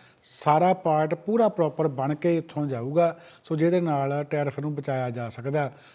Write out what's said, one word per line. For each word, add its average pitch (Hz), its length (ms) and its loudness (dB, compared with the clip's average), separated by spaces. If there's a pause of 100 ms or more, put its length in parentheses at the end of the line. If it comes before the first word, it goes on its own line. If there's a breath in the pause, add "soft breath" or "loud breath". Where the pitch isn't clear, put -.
(220 loud breath)
ਸਾਰਾ 165 520 2
ਪਾਰਟ 156 400 0
ਪੂਰਾ 220 340 2
ਪ੍ਰੋਪਰ 160 400 0
ਬਣ 135 260 -2
ਕੇ 170 220 0
ਇੱਥੋਂ 151 300 -4
ਜਾਊਗਾ, 143 520 0 (260 loud breath)
ਸੋ 160 120 -4
ਜਿਹਦੇ 170 240 2
ਨਾਲ 143 440 0
ਟੈਰਿਫ 143 360 -4
ਨੂੰ 147 140 -4
ਬਚਾਇਆ 131 360 -4
ਜਾ 120 180 -8
ਸਕਦਾ। 135 440 -4 (220 loud breath)